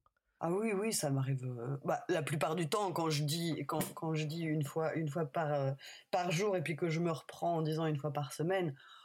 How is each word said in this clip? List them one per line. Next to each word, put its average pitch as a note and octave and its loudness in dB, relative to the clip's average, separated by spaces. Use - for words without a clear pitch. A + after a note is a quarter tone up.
Ah E3+ 0
oui, G#3+ 2
oui, G#3+ 0
ça D#3 0
m'arrive, C3 0
euh, B2+ -4
bah, E3 0
la E3+ 2
plupart D#3 0
du E3 0
temps, G3+ 0
quand D#3+ 2
je D3 2
dis, D#3+ 0
quand, D3+ -2
quand D#3+ -2
je D#3 0
dis D#3+ -4
une D#3 2
fois, D#3+ 0
une D#3+ 0
fois D#3+ 0
par, D3 0
euh, C#3 2
par F3+ 2
jour F#3 2
et D#3+ 0
puis D#3+ -2
que E3+ 0
je D#3+ 0
me E3+ 2
reprends E3+ -2
en D#3+ 2
disant D#3 2
une D3+ 2
fois D3 -2
par C#3 -4
semaine, E3+ 0